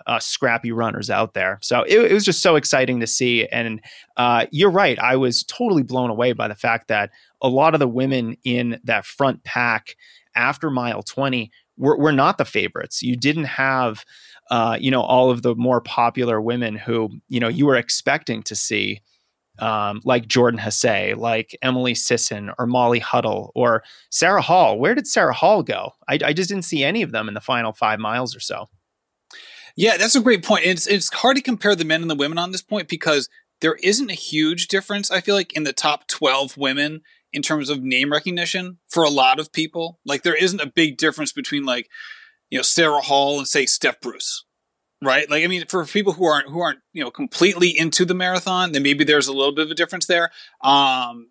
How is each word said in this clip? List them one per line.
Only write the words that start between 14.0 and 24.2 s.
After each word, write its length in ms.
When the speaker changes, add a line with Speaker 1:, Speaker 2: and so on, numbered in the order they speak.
Speaker 1:
uh, 320
you 120
know, 80
all 320
of 100
the 140
more 240
popular 600
women 360
who, 340
you 140
know, 80
you 180
were 80
expecting 720
to 100
see, 460
um, 460
like 240
Jordan 320
Hasay, 560
like 460
Emily 340
Sisson 640
or 80
Molly 320
Huddle 560
or 260
Sarah 320